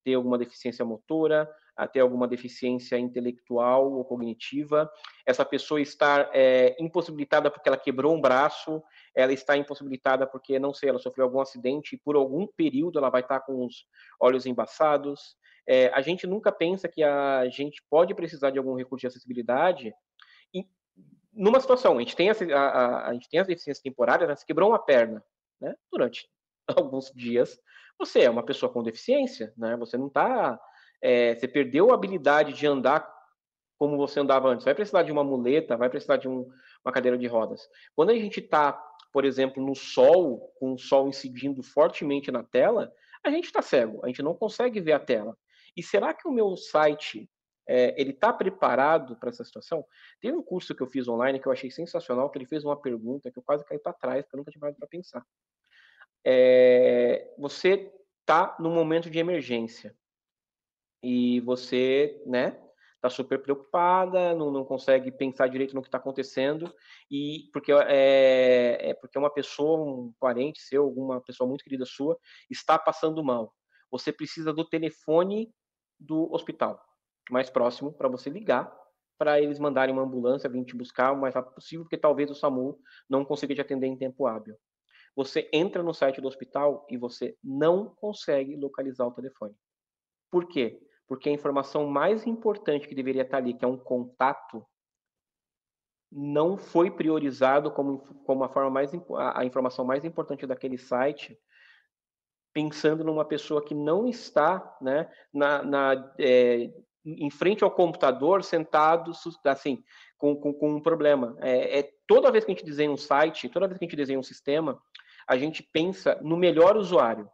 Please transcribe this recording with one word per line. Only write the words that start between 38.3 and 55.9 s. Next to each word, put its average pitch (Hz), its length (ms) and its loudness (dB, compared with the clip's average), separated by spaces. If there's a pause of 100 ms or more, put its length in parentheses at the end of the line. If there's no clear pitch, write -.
tá, 147 320 2 (380)
por 135 140 0
exemplo, 131 400 0
no 135 100 -4
sol, 139 840 4
com 131 140 -4
o 127 40 -8
sol 135 300 2
incidindo 131 560 -8
fortemente 143 680 -2
na 120 120 -6
tela, 185 480 0 (340)
a 294 60 0
gente 330 200 -4
tá - 100 0
cego, - 420 0
a - 40 -4
gente 127 140 -6
não 156 140 -4
consegue 226 460 -4
ver 160 100 0
a 143 80 4
tela. 110 360 -4 (400)
E 175 60 -10
será 233 320 0
que - 140 -10
o 302 40 -4
meu 208 240 0
site, 151 720 -2 (400)
é, 127 320 2
ele 135 140 -2
tá 220 180 2
preparado 143 840 0
pra 123 120 -8
essa - 140 -14
situação? - 400 -10 (380)
Tem 233 100 -4
um 339 120 -4
curso 170 320 -8
que - 80 -6
eu 123 40 -6
fiz 127 200 -6
online 127 320 0
que 131 80 -6
eu 135 40 0
achei 127 200 -6
sensacional, 131 580 -6
que 143 80 -12
ele 131 80 -10
fez 151 180 -8
uma 143 160 -4
pergunta 123 520 -8
que - 80 -16
eu - 40 -20
quase 147 220 -2
caí 151 140 -10
pra 175 120 -8
trás, 131 320 -6
porque - 120 -18
eu - 20 -8
nunca 147 140 -14
tinha 147 80 -20
parado 147 180 -10
pra - 100 -16
pensar. 165 380 -16 (1000)